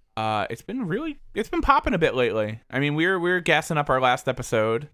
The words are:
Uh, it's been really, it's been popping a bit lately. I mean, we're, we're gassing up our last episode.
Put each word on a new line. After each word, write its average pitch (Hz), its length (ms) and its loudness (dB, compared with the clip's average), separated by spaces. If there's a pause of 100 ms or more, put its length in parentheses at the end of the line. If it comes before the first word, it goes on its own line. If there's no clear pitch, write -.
(160)
Uh, 110 340 0
it's - 120 -10
been 233 260 -6
really, 285 320 -6 (140)
it's 208 140 -4
been 339 140 -2
popping 277 320 4
a 185 40 0
bit 143 180 2
lately. 110 440 0 (100)
I 127 100 -2
mean, 147 160 0
we're, 180 240 2
we're 180 200 0
gassing 156 380 0
up 143 100 -2
our 131 120 2
last 131 280 2
episode. 117 640 -2